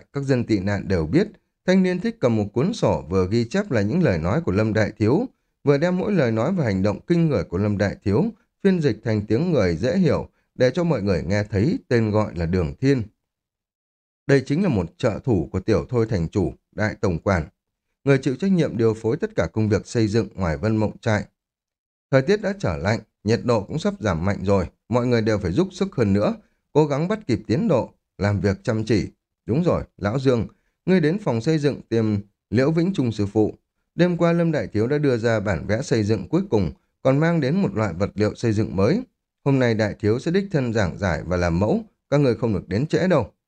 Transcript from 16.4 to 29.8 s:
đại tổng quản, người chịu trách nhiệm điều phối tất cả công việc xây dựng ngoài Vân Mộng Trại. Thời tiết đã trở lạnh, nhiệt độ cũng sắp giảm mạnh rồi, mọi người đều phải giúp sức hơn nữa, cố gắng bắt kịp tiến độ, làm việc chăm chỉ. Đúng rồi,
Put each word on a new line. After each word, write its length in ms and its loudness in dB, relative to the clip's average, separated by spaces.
đại 300 -4
tổng 180 0
quản, 280 0
người 140 4
chịu 180 -2
trách 160 0
nhiệm 260 2
điều 160 2
phối 240 -2
tất 180 -8
cả 180 0
công 160 0
việc 180 0
xây 200 0
dựng 280 0
ngoài 220 -2
Vân 200 0
Mộng 200 -2
Trại. 280 -2
Thời 100 4
tiết 200 0
đã 180 -4
trở 180 -4
lạnh, 220 -2
nhiệt 200 2
độ 180 2
cũng 180 -6
sắp 200 -2
giảm 260 -2
mạnh 180 -2
rồi, 220 2
mọi 180 0
người 140 2
đều 160 2
phải 140 -2
giúp 200 0
sức 240 -6
hơn 180 2
nữa, 220 2
cố 120 4
gắng 220 -2
bắt 200 -6
kịp 200 0
tiến 200 0
độ, 260 0
làm 240 0
việc 220 0
chăm 220 -2
chỉ. 240 0
Đúng 180 0
rồi, 200 0